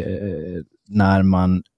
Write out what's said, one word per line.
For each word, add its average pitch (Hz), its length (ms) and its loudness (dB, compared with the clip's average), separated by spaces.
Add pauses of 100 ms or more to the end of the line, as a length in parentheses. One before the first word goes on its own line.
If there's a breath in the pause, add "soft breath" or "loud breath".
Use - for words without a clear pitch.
eh, 90 600 -8 (240)
när 98 360 2
man 92 400 2 (140)